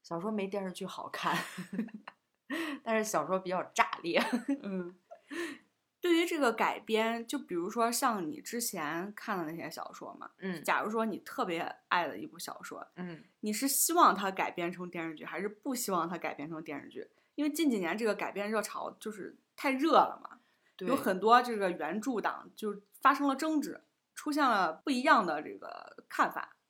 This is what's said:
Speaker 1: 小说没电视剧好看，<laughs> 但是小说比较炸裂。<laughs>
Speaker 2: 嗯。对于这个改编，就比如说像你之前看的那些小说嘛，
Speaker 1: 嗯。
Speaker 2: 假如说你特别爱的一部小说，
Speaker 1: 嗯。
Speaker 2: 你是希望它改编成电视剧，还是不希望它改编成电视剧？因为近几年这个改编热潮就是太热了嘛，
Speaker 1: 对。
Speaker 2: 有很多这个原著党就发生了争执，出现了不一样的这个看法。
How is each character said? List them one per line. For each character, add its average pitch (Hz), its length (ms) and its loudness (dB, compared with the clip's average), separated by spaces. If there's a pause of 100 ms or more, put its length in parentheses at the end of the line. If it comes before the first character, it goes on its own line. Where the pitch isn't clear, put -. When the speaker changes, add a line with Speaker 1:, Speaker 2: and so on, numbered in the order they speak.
Speaker 1:
小 170 180 -6
说 214 120 -4
没 196 160 -2
电 196 160 -4
视 185 80 -4
剧 185 140 -8
好 - 240 -10
看， 165 280 0 (720)
<laughs> - 720 -10
但 226 140 0
是 214 60 2
小 180 240 0
说 185 100 2
比 185 100 -4
较 180 140 0
炸 - 240 2 (160)
裂。 170 180 2 (220)
<laughs> 277 220 -4
Speaker 2:
嗯。 185 320 -4 (1040)
对 349 160 6
于 339 100 6
这 339 140 -2
个 247 140 6
改 196 260 2
编， 226 480 0
就 285 100 -4
比 - 160 -6
如 175 160 0
说 233 220 2
像 226 340 2
你 - 140 -6
之 - 200 -6
前 175 540 -4
看 202 240 -4
的 160 140 -4
那 165 40 -8
些 156 140 -8
小 - 220 -10
说 113 220 -14
嘛， - 260 -16
Speaker 1:
嗯。 175 240 -6
Speaker 2:
假 147 180 2
如 180 80 -2
说 226 160 0
你 180 140 -4
特 - 260 -4
别 170 140 -2 (300)
爱 175 180 2
的 101 100 -8
一 151 80 -10
部 - 140 -16
小 - 240 -10
说， - 320 -12
Speaker 1:
嗯。 175 280 -10 (180)
Speaker 2:
你 214 120 -2
是 262 140 0
希 - 260 2
望 277 220 8
它 196 160 0
改 175 180 -2
编 175 220 -2
成 180 180 -10
电 165 180 -6
视 160 60 -8
剧， 156 120 -14
还 165 140 -8
是 196 80 -4
不 240 280 -6
希 202 160 -2
望 170 180 0
它 175 80 -4
改 160 160 -4
编 147 160 -10
成 165 140 -8
电 147 180 -8
视 - 60 -16
剧？ - 200 -12 (280)
因 285 80 -2
为 302 80 2
近 302 180 2
几 226 80 2
年 175 180 0
这 220 80 -4
个 202 120 2
改 - 160 -4
编 202 180 -4
热 214 120 0
潮 - 280 -6 (100)
就 214 120 -8
是 - 260 -12 (180)
太 277 160 0
热 277 200 2
了 196 320 8
嘛， - 160 -18 (380)
Speaker 1:
对。 185 100 -4
Speaker 2:
有 254 80 4
很 196 240 0
多 233 240 8
这 233 120 -4
个 196 140 4
原 165 320 -2
著 240 180 -2
党 170 360 -2
就 202 260 -6 (200)
发 269 120 8
生 285 140 2
了 269 80 4
争 311 260 2
执， 175 220 -8 (320)
出 - 160 -6
现 294 120 2
了 202 300 4
不 - 160 -6
一 247 120 2
样 277 220 6
的 156 200 -2
这 101 80 -10
个 - 560 -14
看 - 240 0
法。 - 240 -10 (140)